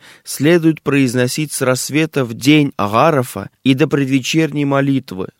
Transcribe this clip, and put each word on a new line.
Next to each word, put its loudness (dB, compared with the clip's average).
следует 2
произносить 0
с -8
рассвета -2
в -8
день 4
Агарафа 0
и 4
до 2
предвечерней -2
молитвы -2